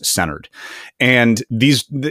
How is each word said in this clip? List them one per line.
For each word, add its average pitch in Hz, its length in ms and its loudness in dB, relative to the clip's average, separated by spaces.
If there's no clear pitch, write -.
centered. 80 440 -4
And 120 500 2
these, 123 400 2
the, 143 220 -6